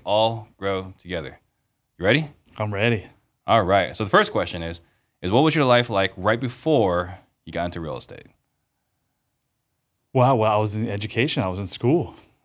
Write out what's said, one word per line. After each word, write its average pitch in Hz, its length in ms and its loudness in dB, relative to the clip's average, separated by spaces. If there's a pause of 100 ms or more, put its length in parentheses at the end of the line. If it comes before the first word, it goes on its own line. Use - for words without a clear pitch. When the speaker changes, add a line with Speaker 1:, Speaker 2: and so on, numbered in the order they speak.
Speaker 1:
all 107 420 2 (120)
grow 95 400 -6
together. 85 420 -10 (580)
You 85 60 -4
ready? 143 240 2 (280)
Speaker 2:
I'm 107 160 -6
ready. 104 340 -2 (420)
Speaker 1:
All 110 140 4
right. 92 340 2
So 107 80 -4
the 95 60 -6
first 202 220 4
question 90 300 -4
is, 85 180 -8 (420)
is 92 100 -2
what 131 100 6
was 156 140 2
your 147 100 2
life 120 240 2
like 98 260 0
right 104 240 0
before 98 800 -2 (260)
you 82 80 -14
got 85 140 -4
into 87 140 -8
real 76 180 -8
estate? - 280 -16 (1900)
Speaker 2:
Wow. 127 220 6
Well, 110 160 4
I 107 40 4
was 107 200 0
in 107 120 -2
education. 107 540 -2
I 92 60 -2
was 92 100 -6
in 98 80 -6
school. 131 480 0 (300)